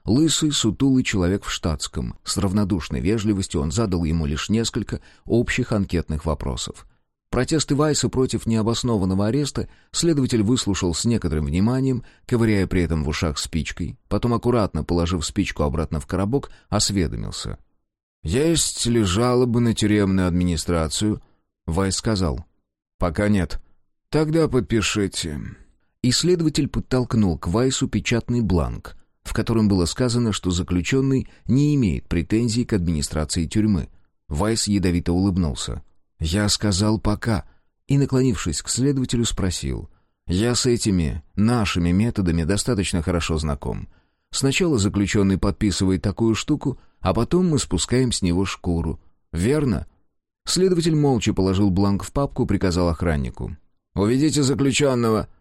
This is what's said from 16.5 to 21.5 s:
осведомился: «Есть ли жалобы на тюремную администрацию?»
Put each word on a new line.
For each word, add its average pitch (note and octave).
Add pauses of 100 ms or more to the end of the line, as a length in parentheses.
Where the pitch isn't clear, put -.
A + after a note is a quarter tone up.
осведомился: A#1 (640)
«Есть D3
ли A#2
жалобы A#2+
на A#2
тюремную G2
администрацию?» F2 (460)